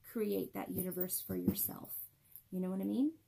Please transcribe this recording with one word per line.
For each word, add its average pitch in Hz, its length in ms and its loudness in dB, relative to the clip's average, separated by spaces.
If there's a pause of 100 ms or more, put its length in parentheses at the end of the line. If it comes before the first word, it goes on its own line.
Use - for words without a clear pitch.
(100)
Create 208 420 2
that 196 180 -4
universe 180 540 0
for 190 100 -4
yourself. - 560 0 (600)
You 185 80 0
know 185 120 2
what 190 100 0
I 196 40 0
mean? 233 260 4 (160)